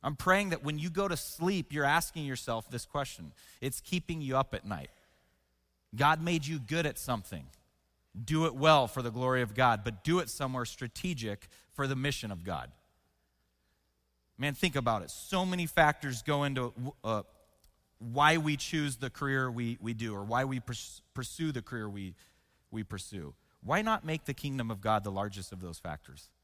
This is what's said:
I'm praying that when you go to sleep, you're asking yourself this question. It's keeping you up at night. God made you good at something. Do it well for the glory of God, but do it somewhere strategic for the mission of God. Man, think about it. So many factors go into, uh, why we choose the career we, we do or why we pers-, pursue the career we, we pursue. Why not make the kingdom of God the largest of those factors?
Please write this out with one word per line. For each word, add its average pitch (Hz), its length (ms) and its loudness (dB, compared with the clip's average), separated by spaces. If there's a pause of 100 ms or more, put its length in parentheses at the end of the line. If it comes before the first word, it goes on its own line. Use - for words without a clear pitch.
I'm 147 120 -2
praying 190 360 4
that 156 120 -2
when 151 160 -2
you 160 100 -2
go 190 200 0
to 170 80 -2
sleep, 175 560 -2
you're 147 120 0
asking 156 420 2
yourself 120 440 -4
this 120 160 -8
question. 104 460 -6 (280)
It's 131 200 -4
keeping 165 400 -4
you 131 160 0
up 135 180 0
at - 100 -8
night. 85 260 -8 (1040)
God 151 260 6
made 165 240 2
you 151 140 -2
good 151 260 0
at 143 100 -2
something. 98 480 -4 (800)
Do 156 220 2
it 135 80 0
well 143 320 8
for 127 160 -4
the 120 80 -2
glory 127 320 2
of 107 120 -2
God, 117 280 4
but 107 220 -4
do 170 160 4
it 165 100 -4
somewhere 127 340 -4
strategic 120 840 -6 (240)
for 139 160 -2
the 135 80 0
mission 127 340 -2
of 87 140 -8
God. 76 260 -4 (1700)
Man, 143 160 0
think 175 220 2
about 120 260 2
it. 78 80 -12
So - 340 0
many 180 220 0
factors 147 560 4
go 143 220 2
into, 131 280 0 (300)
uh, 107 200 0 (760)
why 143 380 6
we 151 200 2
choose 147 400 -2
the 127 140 -6
career 135 400 0
we, 117 300 -2
we 117 140 -4
do 110 200 -4
or 101 80 -6
why 117 220 2
we 135 160 -2
pers-, - 400 -10 (140)
pursue 156 360 -4
the 127 120 -4
career 110 260 -6
we, 98 260 -8 (560)
we 110 140 -4
pursue. 92 500 -10 (300)
Why 156 160 2
not 220 240 0
make 160 220 -4
the 139 80 -2
kingdom 131 360 -2
of 101 120 -6
God 107 200 4
the 101 80 -2
largest 98 420 -4
of 92 100 -10
those 87 160 -10
factors? 73 500 -12 (160)